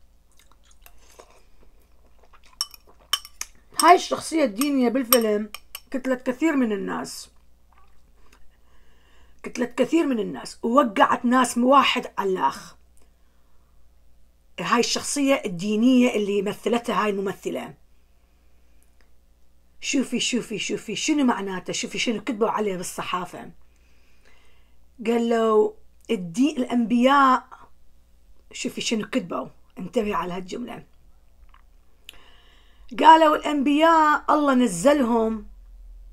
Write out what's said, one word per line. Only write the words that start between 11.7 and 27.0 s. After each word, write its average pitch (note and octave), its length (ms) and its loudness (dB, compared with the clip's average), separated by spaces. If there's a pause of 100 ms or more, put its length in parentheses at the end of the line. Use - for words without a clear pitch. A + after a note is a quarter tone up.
على G3 120 -2
الآخ. - 460 -4 (1800)
هاي G3+ 200 0
الشخصية C4+ 640 -2
الدينية G#3+ 720 2
اللي G3+ 260 -2
مثلتها G#3+ 640 -4
هاي G#3 60 -2
الممثلة. - 640 -8 (2000)
شوفي، B3 400 -4
شوفي، G#3+ 380 -6
شوفي، - 380 -8
شنو D4 280 0
معناته، G3 480 -2
شوفي - 260 -8
شنو G#3+ 260 -4
كتبوا A3 240 -2
عليه G3+ 280 -4
بالصحافة. - 720 -10 (1600)
قالوا A3+ 640 2 (380)
الدي-، A3 460 -2
الأنبياء، B3 920 2 (1040)